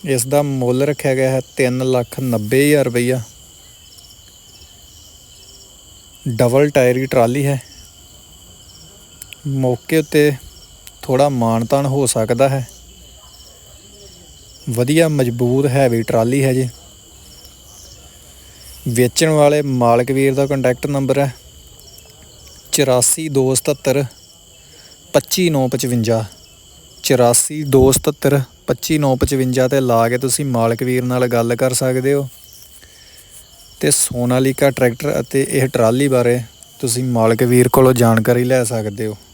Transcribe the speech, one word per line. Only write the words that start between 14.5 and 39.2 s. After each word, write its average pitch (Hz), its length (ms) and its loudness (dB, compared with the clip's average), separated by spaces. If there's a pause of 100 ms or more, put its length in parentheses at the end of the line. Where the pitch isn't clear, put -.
ਵਧੀਆ 143 380 2
ਮਜ਼ਬੂਤ 127 580 0
ਹੈਵੀ 123 360 2
ਟਰਾਲੀ 123 420 0
ਹੈ 131 80 0
ਜੀ। 127 160 -2 (2250)
ਵੇਚਣ 123 400 0
ਵਾਲੇ 147 340 4
ਮਾਲਕ 123 480 2
ਵੀਰ 135 240 2
ਦਾ 139 120 0
ਕੰਟੈਕਟ 131 400 -2
ਨੰਬਰ 135 320 -2
ਹੈ 139 160 -2 (1400)
ਚੁਰਾਸੀ 131 560 0
ਦੋ 131 260 0
ਸਤੱਤਰ 139 500 -2 (1080)
ਪੱਚੀ 170 380 0
ਨੌ 135 180 0
ਪਚਵੰਜਾ, 117 560 -2 (760)
ਚੁਰਾਸੀ 123 640 2
ਦੋ 135 280 4
ਸਤੱਤਰ 143 480 0 (260)
ਪੱਚੀ 131 320 -4
ਨੌ 135 180 0
ਪਚਵੰਜਾ 127 520 0
'ਤੇ 135 120 0
ਲਾ 117 280 2
ਕੇ 123 100 -2
ਤੁਸੀਂ 135 260 -4
ਮਾਲਕ 117 380 -2
ਵੀਰ 127 220 -2
ਨਾਲ 127 220 0
ਗੱਲ 117 300 0
ਕਰ 127 160 0
ਸਕਦੇ 131 420 -2
ਹੋ। 139 120 -2 (1500)
ਤੇ 147 100 0
ਸੋਨਾਲੀਕਾ 131 800 0
ਟਰੈਕਟਰ 131 500 -2
ਅਤੇ 135 300 -2
ਇਹ 131 180 0
ਟਰਾਲੀ 127 400 0
ਬਾਰੇ 123 300 2 (420)
ਤੁਸੀਂ 123 240 -4
ਮਾਲਕ 117 380 2
ਵੀਰ 123 260 4
ਕੋਲੋਂ 131 240 4
ਜਾਣਕਾਰੀ 120 520 2
ਲੈ 127 200 0
ਸਕਦੇ 110 420 -6
ਹੋ। 104 100 -8 (180)